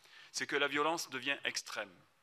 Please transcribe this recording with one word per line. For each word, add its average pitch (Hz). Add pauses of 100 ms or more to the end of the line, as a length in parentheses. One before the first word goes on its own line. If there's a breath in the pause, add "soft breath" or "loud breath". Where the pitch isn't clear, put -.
(340 loud breath)
c'est 131
que 147
la 143
violence 151
devient 135
extrême. 107 (300)